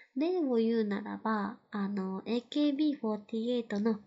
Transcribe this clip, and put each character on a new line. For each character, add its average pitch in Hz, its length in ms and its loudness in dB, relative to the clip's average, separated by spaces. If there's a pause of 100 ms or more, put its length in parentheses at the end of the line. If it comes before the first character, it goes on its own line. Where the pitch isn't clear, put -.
(180)
例 349 220 2
を 262 160 2
言 226 240 4
う 220 40 2
な 202 180 -2
ら 208 160 -8
ば、 214 420 -2 (100)
あ 202 180 -2
の、 190 380 -4
エ 226 120 -2
ー 240 120 -2
ケ 294 200 2
ー 277 60 0
ビ 294 200 2
ー - 20 -8
フ 214 160 -2
ォ - 40 -2
ー - 20 -12
テ - 180 -6
ィ 220 80 -2
ー 247 120 0
エ - 20 -
イ 233 40 -2
ト 214 160 -2
の 214 280 0